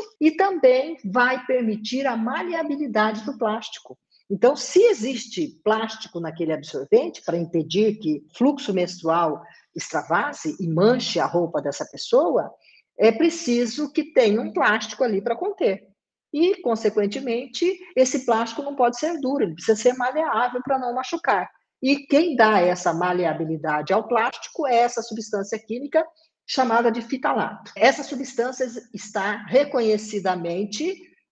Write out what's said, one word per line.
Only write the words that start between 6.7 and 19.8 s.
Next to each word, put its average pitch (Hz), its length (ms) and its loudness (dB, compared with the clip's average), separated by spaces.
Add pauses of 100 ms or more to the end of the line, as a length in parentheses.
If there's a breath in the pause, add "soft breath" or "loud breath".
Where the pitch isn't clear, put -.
para 170 140 -2
impedir 175 600 0
que 151 240 -4 (140)
fluxo 262 380 0
menstrual 170 680 0 (320 loud breath)
extravase 170 840 -4
e 170 80 -4
manche 190 500 2
a 143 60 2
roupa 165 380 0
dessa 143 240 -6
pessoa, 262 640 0 (460 soft breath)
é 220 120 6
preciso 247 800 0
que 294 220 -2
tenha 226 280 4
um 208 120 -6
plástico 220 520 0
ali 202 180 0
para 233 140 -2
conter. 247 500 -2 (460)
E, 339 280 2
consequentemente, 233 1160 -2 (180 loud breath)
esse 254 300 2
plástico 233 340 0
não 277 160 -6
pode 240 220 2
ser 320 220 -4
duro, 269 240 -2
ele 165 100 -2
precisa 214 260 0